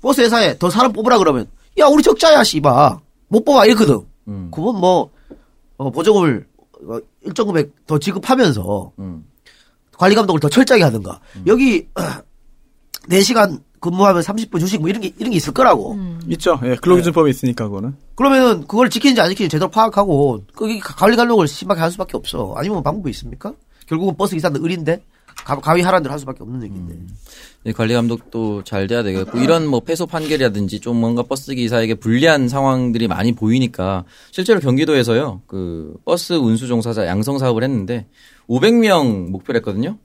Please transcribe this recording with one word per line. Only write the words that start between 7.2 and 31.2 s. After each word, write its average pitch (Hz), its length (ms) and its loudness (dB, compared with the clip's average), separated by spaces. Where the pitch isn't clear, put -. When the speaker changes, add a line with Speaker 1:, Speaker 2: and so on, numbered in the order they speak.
Speaker 1:
일정 208 220 -4
금액 160 240 0
더 156 120 -2
지급하면서 104 1000 -2
Speaker 2:
음. 90 260 -14
Speaker 1:
관리 196 200 4
감독을 190 240 2
더 147 80 0
철저하게 240 360 4
하든가. 110 360 -2
Speaker 2:
음. 92 100 -16
Speaker 1:
여기 226 480 2
<clears throat> - 1120 -14
네 180 140 4
시간 202 380 2
근무하면 180 420 2
삼십 214 280 -6
분 165 100 -2
휴식 185 200 -2
뭐 160 100 -2
이런 202 100 -4
게, 190 180 -8
이런 220 120 -4
게 202 60 0
있을 143 180 -4
거라고. 196 380 2
Speaker 3:
음. 180 360 -10
Speaker 4:
있죠. 165 360 -2
예, 127 120 0
근로기준법에 170 540 2
있으니까 123 380 -2
그거는. 101 260 -8
Speaker 1:
그러면은 254 520 2
그걸 226 240 2
지키는지 247 320 2
안 165 80 2
지키는지 190 220 -2
제대로 165 180 -2
파악하고 156 720 0
거기 220 260 -6
가-, - 160 -14
관리 196 200 4
감독을 226 320 2
심하게 185 320 -6
할 165 100 0
수밖에 185 260 -8
없어. - 400 -8
아니면 175 260 -6
방법이 160 280 -6
있습니까? 131 440 -14
결국은 165 320 -4
버스 196 160 -2
기사는 156 280 -4
을인데 165 400 -4
가-, 139 120 -6
가위 160 220 0
하라는 180 220 2
대로 131 100 -8
할 151 60 -10
수밖에 135 240 -14
없는 120 220 -10
얘기인데. 92 300 -12
Speaker 2:
음. 87 140 -18
이 113 80 -6
관리 113 220 -2
감독도 113 680 -4
잘 98 220 -4
돼야 117 160 -2
되겠고 95 360 -4
이런 156 280 2
뭐 131 140 0
패소 165 260 -4
판결이라든지 123 720 -2
좀 120 180 -4
뭔가 117 240 -2